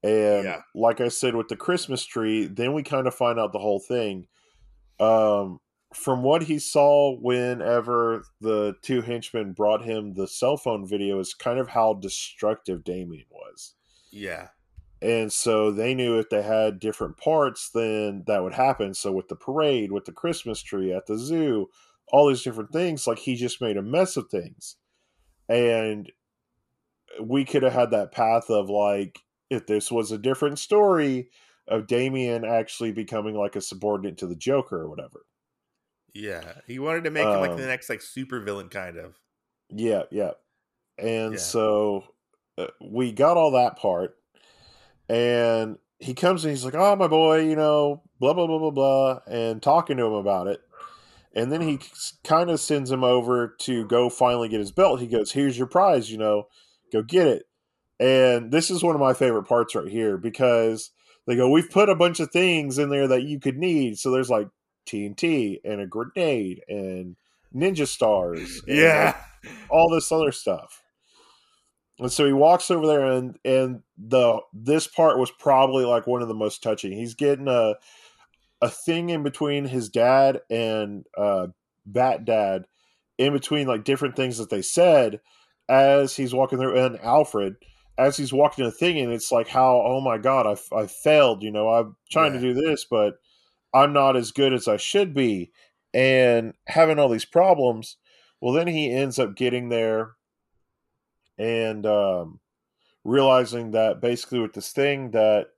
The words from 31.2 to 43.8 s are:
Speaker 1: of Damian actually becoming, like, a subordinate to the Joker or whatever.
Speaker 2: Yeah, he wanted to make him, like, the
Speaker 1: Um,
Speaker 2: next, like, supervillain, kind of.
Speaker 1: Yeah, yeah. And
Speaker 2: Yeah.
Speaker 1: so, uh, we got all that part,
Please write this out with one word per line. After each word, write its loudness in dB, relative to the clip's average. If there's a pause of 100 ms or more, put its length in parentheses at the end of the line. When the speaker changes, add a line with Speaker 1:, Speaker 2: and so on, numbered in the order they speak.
Speaker 1:
of -2
Damian -2
actually -4
becoming, -8
like, -4
a -6
subordinate -6
to -10
the -8
Joker -4
or -10
whatever. -18 (880)
Speaker 2:
Yeah, -14
he -14
wanted -6
to -4
make 0
him, 0
like, -2
the -8
Speaker 1:
Um, -8
Speaker 2:
next, -8
like, -8
supervillain, -10
kind -12
of. -20 (500)
Speaker 1:
Yeah, -2
yeah. -4 (640)
And -6
Speaker 2:
Yeah. -10
Speaker 1:
so, 0 (540)
uh, -6 (120)
we -4
got 4
all 4
that 2
part, -4 (880)